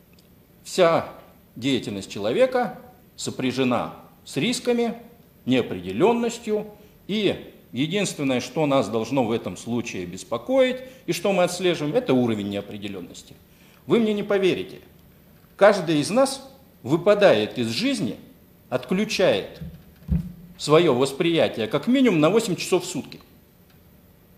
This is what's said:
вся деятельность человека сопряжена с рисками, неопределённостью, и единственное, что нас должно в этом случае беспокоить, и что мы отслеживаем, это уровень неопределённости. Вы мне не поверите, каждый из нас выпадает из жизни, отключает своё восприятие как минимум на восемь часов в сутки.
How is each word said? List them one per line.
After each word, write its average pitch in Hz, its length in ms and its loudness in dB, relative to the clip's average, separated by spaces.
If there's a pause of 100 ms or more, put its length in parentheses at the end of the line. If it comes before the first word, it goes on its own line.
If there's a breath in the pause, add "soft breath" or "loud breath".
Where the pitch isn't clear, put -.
(640)
вся 165 440 2 (480)
деятельность 113 560 -4
человека 220 680 0 (360)
сопряжена 120 800 -2 (300)
с - 140 -14
рисками, 233 580 -2 (500)
неопределённостью, 135 1200 0 (420 loud breath)
и 190 460 -2 (200)
единственное, 151 640 -2
что 160 260 -2
нас 143 240 2
должно 117 340 0
в 110 80 0
этом 107 240 -4
случае 113 520 -6
беспокоить, 254 680 -2 (280 loud breath)
и 170 80 -4
что 202 180 -2
мы 180 120 2
отслеживаем, 170 520 -2
это - 200 2
уровень 110 340 0
неопределённости. 101 880 -10 (500 soft breath)
Вы 185 140 2
мне 214 140 0
не 202 100 -4
поверите, 190 560 0 (760)
каждый 180 440 4
из 131 100 -2
нас 262 320 0 (400)
выпадает 160 760 4
из 117 120 -2
жизни, 185 460 -2 (540)
отключает 170 880 0 (960)
своё 156 380 4
восприятие 135 720 2
как 143 220 -2
минимум 240 320 4
на 151 100 6
восемь 214 260 2
часов - 280 0
в - 40 -10
сутки. - 320 -10 (1200)